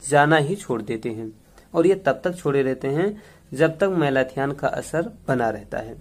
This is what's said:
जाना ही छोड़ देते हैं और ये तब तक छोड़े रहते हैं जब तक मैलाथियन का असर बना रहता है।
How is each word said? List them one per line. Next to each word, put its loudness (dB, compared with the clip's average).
जाना 6
ही 2
छोड़ -4
देते -6
हैं -8
और 4
ये 4
तब 0
तक -4
छोड़े 0
रहते -2
हैं -2
जब 2
तक 2
मैलाथियन 0
का -2
असर -4
बना 0
रहता -8
है। -12